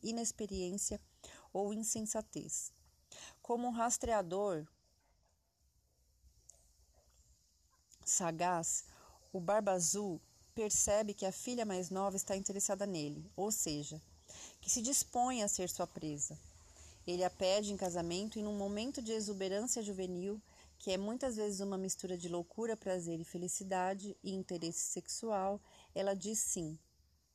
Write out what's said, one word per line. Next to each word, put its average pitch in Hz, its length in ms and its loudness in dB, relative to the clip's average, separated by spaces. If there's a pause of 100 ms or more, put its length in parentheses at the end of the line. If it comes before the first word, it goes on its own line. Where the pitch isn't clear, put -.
inexperiência 202 1000 -2 (500)
ou 202 220 0
insensatez. 220 1000 -4 (680)
Como 240 260 0
um 247 40 0
rastreador 202 960 2 (3500)
sagaz, 170 800 2 (460)
o 190 80 -2
Barba 202 320 4
Azul 185 500 2 (320)
percebe 214 640 4
que 196 100 -2
a 190 60 2
filha 240 340 -2
mais 185 240 0
nova 190 260 0
está 190 200 0
interessada 196 500 0
nele, 156 500 -2
ou 202 160 0
seja, 151 480 -2 (600)
que - 80 -8
se 240 140 2
dispõe 247 580 2
a 202 60 2
ser 185 200 2
sua 175 200 0
presa. 151 500 -4 (680)
Ele 180 180 0
a 180 60 4
pede 202 440 2
em 190 40 -4
casamento 180 600 0
e, - 20 -2
num 208 160 -2
momento 208 440 -2
de 220 100 -4
exuberância 208 720 0
juvenil, 190 600 -2 (380)
que 196 120 -2
é 185 60 4
muitas 226 380 0
vezes 208 240 0
uma 196 180 0
mistura 185 400 -2
de 175 120 -4
loucura, 220 480 -2
prazer 170 420 -2
e 165 60 -6
felicidade 185 1000 -2
e 190 100 -2
interesse 170 460 -2
sexual, 202 840 0 (320)
ela 196 200 2
diz 202 260 0
sim. 160 380 0 (580)